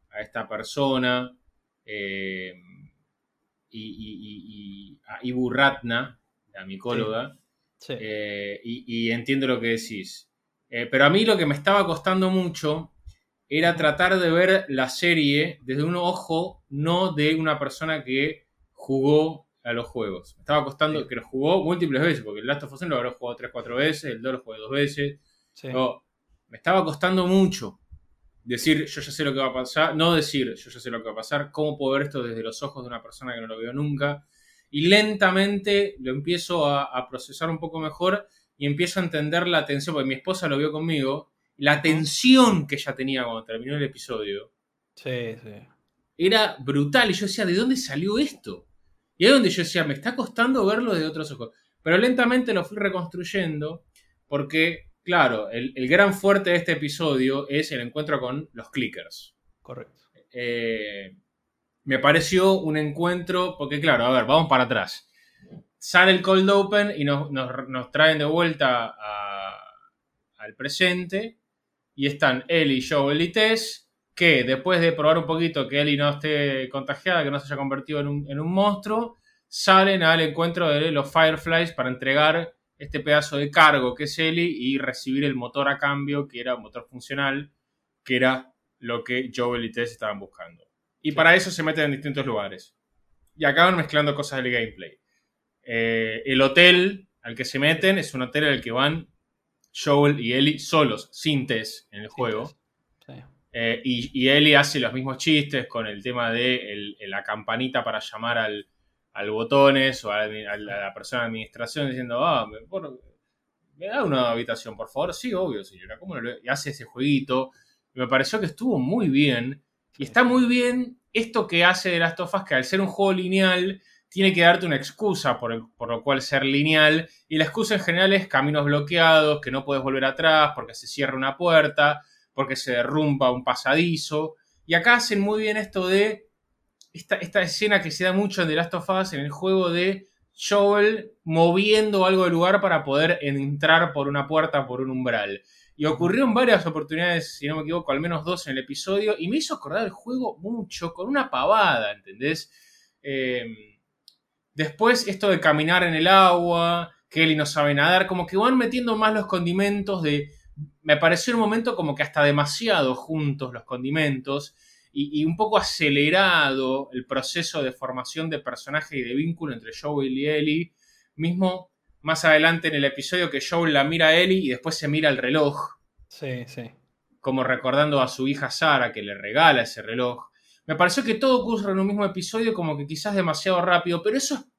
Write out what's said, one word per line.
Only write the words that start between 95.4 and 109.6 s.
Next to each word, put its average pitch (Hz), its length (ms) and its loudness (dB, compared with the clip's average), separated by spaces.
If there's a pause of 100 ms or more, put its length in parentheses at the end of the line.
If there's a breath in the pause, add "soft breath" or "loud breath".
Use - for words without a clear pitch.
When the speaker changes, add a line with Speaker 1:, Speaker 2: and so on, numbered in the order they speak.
Speaker 1:
Eh, 113 640 -2
el 135 140 2
hotel 180 680 6 (140)
al 117 120 -12
que 127 100 -8
se - 140 -6
meten 165 400 2
es - 160 -6
un 127 80 -4
hotel 147 220 -2
al 139 160 0
que 117 120 -8
van 147 360 -2 (680)
Joel 143 420 4
y 117 120 -2
Ellie 143 260 2
solos, 135 540 0
sin 143 340 -2
Tess 110 440 -6
en 101 120 -16
el 107 60 -14
Speaker 2:
Sin - 60 -20
Speaker 1:
juego. 113 300 -4
Speaker 2:
Tess. 147 120 -18 (640)
Sí. - 40 -20 (300)
Speaker 1:
Eh, 117 320 -2
y, 123 400 -4
y 131 40 4
Ellie 147 280 6
hace 143 240 4
los 113 120 -2
mismos 131 260 -6
chistes 147 480 0
con 113 200 -6
el 101 160 -10
tema 120 280 -4
de 120 420 -2
el, 104 260 -12
el, 101 120 -14
la 101 120 -6
campanita 113 600 -4
para 107 160 -4
llamar 113 380 -6
al, 107 300 -6 (440)
al 101 180 -8
botones 135 720 4